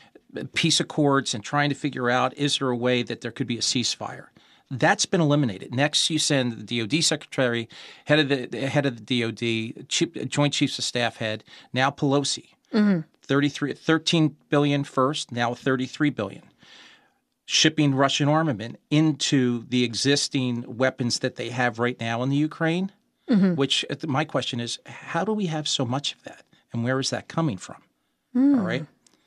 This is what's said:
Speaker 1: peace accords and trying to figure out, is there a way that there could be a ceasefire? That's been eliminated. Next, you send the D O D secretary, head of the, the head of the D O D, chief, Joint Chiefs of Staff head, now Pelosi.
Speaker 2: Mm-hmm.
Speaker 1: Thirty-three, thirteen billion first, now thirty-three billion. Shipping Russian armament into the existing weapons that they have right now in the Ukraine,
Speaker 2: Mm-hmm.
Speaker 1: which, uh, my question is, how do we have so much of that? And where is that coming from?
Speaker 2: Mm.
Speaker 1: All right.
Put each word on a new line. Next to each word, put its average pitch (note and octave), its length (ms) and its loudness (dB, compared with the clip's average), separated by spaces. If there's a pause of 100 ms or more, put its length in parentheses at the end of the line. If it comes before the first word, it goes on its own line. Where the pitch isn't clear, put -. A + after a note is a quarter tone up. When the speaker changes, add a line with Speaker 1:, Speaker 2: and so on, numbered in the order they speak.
(540)
Speaker 1:
peace - 260 2
accords C#3 540 2
and A2 100 -8
trying C#3+ 240 -2
to C#3 80 -2
figure B2+ 340 -2
out, B2+ 280 2
is C#3+ 220 0
there C3+ 100 0
a B2 80 0
way B2 260 2
that A#2+ 160 -8
there A#2 120 -8
could B2 160 -6
be A#2 100 -4
a G#2+ 40 -10
ceasefire? - 640 -4 (440)
That's D#3 360 2
been F#3 120 0
eliminated. C#3+ 540 0
Next, D3 380 0
you D#3 80 0
send C3 340 0
the A2+ 100 -12
D A#2+ 200 -4
O - 20 -2
D D3+ 160 0
secretary, B2 640 0 (380)
head D3+ 140 4
of C#3 100 2
the, C3 160 0
the A#2 220 -6
head C#3 180 0
of A#2+ 120 -2
the G#2+ 40 -16
D A#2+ 220 0
O A2+ 80 -2
D, A2+ 420 -2 (160)
chief, - 240 0 (160)
Joint D3 240 2
Chiefs - 240 0
of - 80 -4
Staff A#2+ 320 -2
head, A2 260 -6 (300)
now C3 160 4
Pelosi. C#3+ 600 0 (220)
Speaker 2:
Mm-hmm. G#3 280 4 (240)
Speaker 1:
Thirty-three, C#3+ 500 0
thirteen D#3+ 600 2 (140)
billion C#3+ 340 4
first, C#3 480 -2
now A#2+ 240 -2
thirty-three C3+ 560 0
billion. G2 320 -8 (1000)
Shipping D3+ 500 2
Russian C#3 340 2
armament C#3 480 -2 (140)
into C#3 800 2
the B2 140 2
existing B2 920 -2
weapons B2 420 0
that - 160 -4
they A#2 140 -8
have A#2+ 300 -2
right A#2+ 200 -2
now A#2 240 -4
in C3+ 60 -2
the C#3 80 0
Ukraine, E3 540 -2 (380)
Speaker 2:
Mm-hmm. F#3+ 260 4
Speaker 1:
which, C3+ 360 0
uh, D3 40 -4 (120)
my D3 180 0
question B2+ 340 -4
is, A#2 280 -6
how - 360 -6
do G#3 100 -2
we G#3+ 120 -2
have D#3 220 -4
so - 180 -2
much C3 280 -4
of - 100 -20
that? - 180 -20 (320)
And A#2 100 -2
where C3 160 0
is C3 120 -4
that G#2+ 160 -6
coming D3+ 300 -2
from? - 180 -16 (600)
Speaker 2:
Mm. C4+ 220 6
Speaker 1:
All G3 80 0
right. E3+ 220 -4 (400)